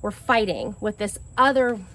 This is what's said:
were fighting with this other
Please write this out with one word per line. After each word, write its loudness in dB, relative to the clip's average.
were -2
fighting 0
with -6
this -4
other 4